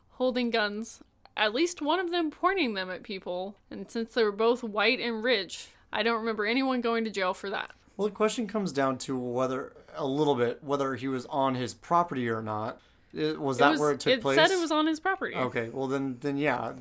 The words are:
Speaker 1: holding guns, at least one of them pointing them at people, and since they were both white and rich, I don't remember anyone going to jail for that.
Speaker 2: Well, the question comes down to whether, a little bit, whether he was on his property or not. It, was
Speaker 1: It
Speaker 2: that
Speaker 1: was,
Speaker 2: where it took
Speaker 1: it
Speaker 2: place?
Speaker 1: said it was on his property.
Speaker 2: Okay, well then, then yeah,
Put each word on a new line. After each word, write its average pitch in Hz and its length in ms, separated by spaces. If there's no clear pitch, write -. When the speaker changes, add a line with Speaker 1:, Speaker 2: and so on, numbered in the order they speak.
Speaker 1:
holding 247 400
guns, 214 500
at 214 180
least 330 280
one 302 180
of 349 120
them 339 180
pointing 339 440
them 185 160
at 180 140
people, 190 520
and 196 200
since 226 240
they 240 100
were 208 80
both 226 320
white 214 360
and 226 240
rich, 214 460
I 214 120
don't 233 160
remember 220 260
anyone 254 360
going 233 240
to 220 40
jail 185 240
for - 160
that. - 220
Speaker 2:
Well, 202 100
the 208 60
question 214 340
comes 190 240
down 135 280
to 135 180
whether, 127 560
a 156 100
little 143 300
bit, 120 280
whether 139 320
he 120 120
was 131 200
on 135 280
his 123 180
property 165 560
or 113 120
not. 110 380
It, 156 280
was 135 160
Speaker 1:
It - 20
Speaker 2:
that 143 120
Speaker 1:
was, 156 100
Speaker 2:
where 147 100
it 135 80
took 247 140
Speaker 1:
it 254 80
Speaker 2:
place? 135 160
Speaker 1:
said 330 140
it 381 100
was 320 100
on 311 160
his 320 140
property. 370 340
Speaker 2:
Okay, 120 340
well 135 180
then, 135 340
then 143 160
yeah, 127 440